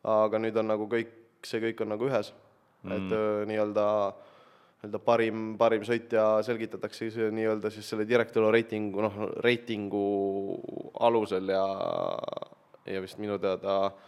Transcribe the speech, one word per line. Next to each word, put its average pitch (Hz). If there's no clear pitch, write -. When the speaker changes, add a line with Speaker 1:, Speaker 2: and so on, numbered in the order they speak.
Speaker 1:
Aga 107
nüüd 110
on 110
nagu 107
kõik, 113
see 113
kõik 113
on 107
nagu 123
ühes. 113
Speaker 2:
Mm. -
Speaker 1:
Et, 95
öö, 107
nii-öelda, 104
nii-öelda 104
parim, 113
parim 110
sõitja 117
selgitatakse 110
siis, 113
nii-öelda 107
siis 104
selle 107
Direct 117
Velo 110
reitingu, 107
noh, 101
reitingu 107
alusel 98
ja, 95
ja 95
vist 101
minu 101
teada, 98